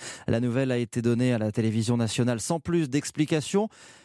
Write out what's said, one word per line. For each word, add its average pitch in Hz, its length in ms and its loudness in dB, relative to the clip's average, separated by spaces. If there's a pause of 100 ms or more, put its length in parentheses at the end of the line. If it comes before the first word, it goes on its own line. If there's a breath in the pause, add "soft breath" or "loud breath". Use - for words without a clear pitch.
(280 loud breath)
La 117 120 2
nouvelle 123 320 0
a 123 60 0
été 120 260 -2
donnée 120 300 2
à 117 40 2
la 107 140 -2
télévision 113 460 0
nationale 117 420 0
sans 170 200 -2
plus 170 300 -2
d'explications. 156 800 0 (360 loud breath)